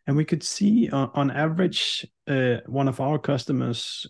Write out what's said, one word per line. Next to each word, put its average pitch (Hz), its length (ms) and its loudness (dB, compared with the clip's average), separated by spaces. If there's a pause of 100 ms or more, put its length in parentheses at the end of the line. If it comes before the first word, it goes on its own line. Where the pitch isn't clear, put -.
and 139 80 2
we 156 80 4
could 156 180 0
see, - 480 2
uh, 135 240 0
on - 160 2
average, 160 720 0 (220)
uh, 127 300 2 (100)
one 135 220 0
of 127 120 -2
our 139 160 0
customers' 127 920 -2